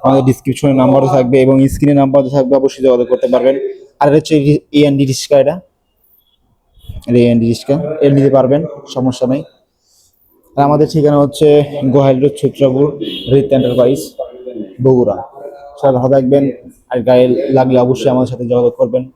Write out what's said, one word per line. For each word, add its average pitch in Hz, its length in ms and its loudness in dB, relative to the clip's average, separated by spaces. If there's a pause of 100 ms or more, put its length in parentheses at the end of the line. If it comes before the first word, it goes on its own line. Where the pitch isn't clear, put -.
আমাদের 135 240 2
ডেসক্রিপশনে 135 540 -2
নাম্বারও 135 340 2
থাকবে 127 280 0
এবং 135 100 2 (180)
স্ক্রিনে 143 300 2
নাম্বারও 135 340 0
থাকবে, 131 240 0
অবশ্যই 131 260 -2
যোগাযোগ 123 260 2
করতে 123 220 -2
পারবেন। 127 200 2 (460)
আর 143 80 2
এটা 143 100 2
হচ্ছে 156 160 -2 (440)
ইএনডি 139 320 2
রিক্সা 143 320 -2
এটা, 143 120 0 (1500)
এটা 120 160 2
ইএনডি 117 240 2
রিক্সা, 120 280 -4 (260)
এটা 139 140 2
নিতে 139 200 2
পারবেন, 131 240 2 (340)
সমস্যা 127 380 -4
নেই। 143 100 -6 (1120)
আর 139 120 0
আমাদের 147 240 2
ঠিকানা 147 320 2
হচ্ছে 143 220 0 (480)
গোহাইল 135 280 2
রোড, 143 180 0
ছুত্রাপুর, 135 460 0 (460)
রিত 139 240 2
এন্টারপ্রাইজ, 123 440 0 (800)
বগুড়া। 123 360 2 (640)
সবাই 139 160 0
ভালো 127 200 -2
থাকবেন, 139 300 2 (440)
আর 127 180 -6
গায়ে 127 200 4 (300)
লাগলে 127 280 2
অবশ্যই 127 280 -2
আমাদের 127 200 -2
সাথে 123 180 -10
যোগাযোগ 123 300 0
করবেন। 127 220 -2 (140)